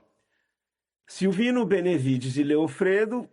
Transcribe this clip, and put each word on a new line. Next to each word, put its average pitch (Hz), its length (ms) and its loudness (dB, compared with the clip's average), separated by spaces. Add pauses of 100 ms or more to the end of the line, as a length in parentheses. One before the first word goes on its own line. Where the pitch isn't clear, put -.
(1040)
Silvino, 233 600 0
Benevides 139 720 0
e 147 60 2
Leofredo 185 880 0